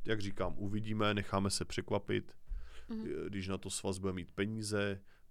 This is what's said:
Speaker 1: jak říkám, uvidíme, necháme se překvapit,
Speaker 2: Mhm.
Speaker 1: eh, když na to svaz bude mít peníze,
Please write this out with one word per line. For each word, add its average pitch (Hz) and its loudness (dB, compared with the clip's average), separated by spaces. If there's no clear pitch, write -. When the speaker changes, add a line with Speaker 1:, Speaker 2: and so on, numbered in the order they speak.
Speaker 1:
jak - 4
říkám, 98 2
uvidíme, 104 2
necháme 98 4
se - 0
překvapit, - 0
Speaker 2:
Mhm. 220 -4
Speaker 1:
eh, 80 -4
když 95 -4
na 95 0
to 95 -8
svaz 98 -2
bude 95 0
mít 90 -4
peníze, 104 0